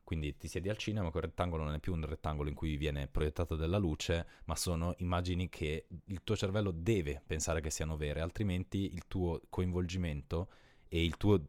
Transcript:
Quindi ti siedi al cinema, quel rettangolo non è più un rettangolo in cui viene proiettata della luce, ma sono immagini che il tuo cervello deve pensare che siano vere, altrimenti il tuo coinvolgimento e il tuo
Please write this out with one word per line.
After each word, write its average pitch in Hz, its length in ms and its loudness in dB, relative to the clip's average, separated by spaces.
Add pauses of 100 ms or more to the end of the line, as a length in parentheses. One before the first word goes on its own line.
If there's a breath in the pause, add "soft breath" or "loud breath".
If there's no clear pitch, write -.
Quindi 76 340 -2
ti 85 120 -10
siedi 87 200 -4
al 107 80 0
cinema, 85 360 0
quel 85 100 0
rettangolo 82 400 -2
non 76 120 -2
è 76 40 -2
più 95 140 -2
un 80 120 0
rettangolo 76 440 -2
in 73 80 -4
cui 78 200 0
viene 71 300 0
proiettata 78 480 0
della 80 240 2
luce, 85 480 0 (200 loud breath)
ma 78 100 -2
sono 85 420 0
immagini 87 500 0
che 78 380 -2 (200)
il 95 180 -8
tuo 107 120 2
cervello 98 360 2
deve 82 520 0
pensare 78 360 0
che 78 100 -4
siano 78 260 -2
vere, 73 240 -2
altrimenti 90 720 0
il 87 140 -8
tuo 87 420 0
coinvolgimento 90 1000 -2 (380 loud breath)
e 85 160 4
il 80 120 4
tuo 101 320 8